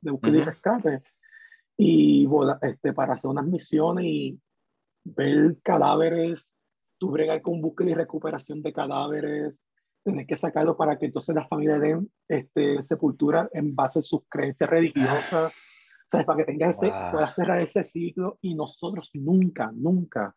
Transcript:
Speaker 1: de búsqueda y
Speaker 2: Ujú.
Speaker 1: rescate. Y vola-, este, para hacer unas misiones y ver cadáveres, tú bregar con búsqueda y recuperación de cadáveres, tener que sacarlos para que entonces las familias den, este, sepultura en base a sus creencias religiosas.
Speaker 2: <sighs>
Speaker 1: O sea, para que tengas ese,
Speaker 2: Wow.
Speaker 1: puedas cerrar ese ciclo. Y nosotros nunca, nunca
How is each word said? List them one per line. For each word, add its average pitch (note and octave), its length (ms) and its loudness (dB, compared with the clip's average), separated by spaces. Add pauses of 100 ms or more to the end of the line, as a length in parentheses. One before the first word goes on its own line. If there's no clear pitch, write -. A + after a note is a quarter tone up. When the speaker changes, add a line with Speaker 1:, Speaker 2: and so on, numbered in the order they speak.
Speaker 1:
de D3+ 100 -4
búsqueda C#3 260 4
y D#3 40 6
Speaker 2:
Ujú. - 40 0
Speaker 1:
rescate. D#3 580 -2 (760)
Y D3 500 6
vola-, C3+ 340 2
este, C3+ 320 -2
para C3+ 200 -2
hacer C3+ 160 -4
unas C#3 160 -4
misiones F3 600 0
y C#3+ 340 -4 (640)
ver D3 600 2
cadáveres, E3 920 0 (460)
tú F#3 120 -6
bregar D#3 300 0
con E3+ 180 -4
búsqueda E3 300 -2
y E3 60 0
recuperación D#3 640 -6
de D3+ 100 0
cadáveres, D3 920 -4 (420)
tener C#3+ 240 -2
que E3 100 -4
sacarlos D#3+ 400 0
para D3+ 200 2
que D3 100 -4
entonces - 280 -4
las D3+ 140 -2
familias D3+ 320 0
den, E3 280 0 (180)
este, C#3+ 560 0
sepultura D#3 720 0
en D3 220 -4
base C3+ 240 0
a - 40 2
sus - 260 -4
creencias C#3 400 -2
religiosas. D#3+ 880 0
Speaker 2:
<sighs> - 80 -20 (480)
Speaker 1:
O F3 40 2
sea, E3 80 0
para D3+ 140 0
que D#3 120 -2
tengas D#3+ 240 0
ese, F#3+ 160 0
Speaker 2:
Wow. F#3+ 180 -6
Speaker 1:
puedas D#3 260 -2
cerrar F3 260 0
ese F3 240 -2
ciclo. F3 560 -6
Y F3+ 120 -4
nosotros E3 600 -8
nunca, D3+ 600 0
nunca C3 640 -2